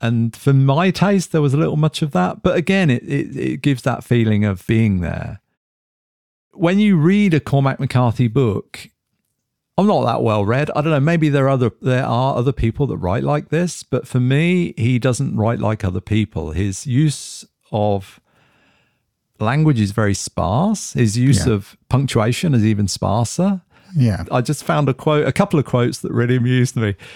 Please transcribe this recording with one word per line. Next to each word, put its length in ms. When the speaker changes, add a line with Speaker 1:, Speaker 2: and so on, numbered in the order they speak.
Speaker 1:
And 360
for 160
my 380
taste, 420
there 100
was 120
a 20
little 200
much 260
of 100
that. 300
But 140
again, 340
it, 140
it, 320
it 260
gives 200
that 220
feeling 400
of 220
being 340
there. 400
When 260
you 180
read 380
a 60
Cormac 400
McCarthy 480
book, 600
I'm 120
not 160
that 180
well 220
read. 320
I 60
don't 100
know, 80
maybe 280
there 180
are 40
other, 220
there 240
are 300
other 160
people 360
that 80
write 280
like 240
this, 340
but 240
for 140
me, 560
he 240
doesn't 360
write 220
like 260
other 160
people. 520
His 340
use 580
of 480
language 400
is 100
very 240
sparse. 800
His 260
use 280
Speaker 2:
Yeah. 80
Speaker 1:
of 220
punctuation 680
is 100
even 240
sparser. 720
Speaker 2:
Yeah. 340
Speaker 1:
I 100
just 240
found 240
a 60
quote, 320
a 60
couple 260
of 80
quotes 340
that 120
really 240
amused 400
me. 180